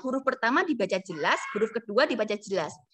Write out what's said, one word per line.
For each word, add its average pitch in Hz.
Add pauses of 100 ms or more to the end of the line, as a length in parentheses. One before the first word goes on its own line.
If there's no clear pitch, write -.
huruf 262
pertama 262
dibaca 202
jelas, 180 (160)
huruf 214
kedua 226
dibaca 220
jelas. 185 (180)